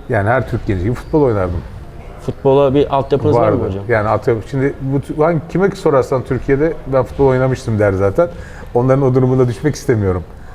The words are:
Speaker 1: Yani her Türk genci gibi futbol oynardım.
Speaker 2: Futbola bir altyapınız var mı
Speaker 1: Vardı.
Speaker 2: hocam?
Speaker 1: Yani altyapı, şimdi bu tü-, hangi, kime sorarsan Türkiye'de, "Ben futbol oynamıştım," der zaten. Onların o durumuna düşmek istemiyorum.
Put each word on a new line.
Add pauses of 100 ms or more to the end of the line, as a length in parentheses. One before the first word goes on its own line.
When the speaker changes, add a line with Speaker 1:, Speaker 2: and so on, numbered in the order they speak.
Speaker 1:
Yani
her
Türk
genci
gibi
futbol
oynardım. (600)
Speaker 2:
Futbola
bir
altyapınız
var
mı
Speaker 1:
Vardı.
Speaker 2:
hocam?
Speaker 1:
Yani
altyapı,
şimdi
bu
tü-,
hangi, (100)
kime
sorarsan
Türkiye'de, (200)
"Ben
futbol
oynamıştım,"
der
zaten. (460)
Onların
o
durumuna
düşmek
istemiyorum. (320)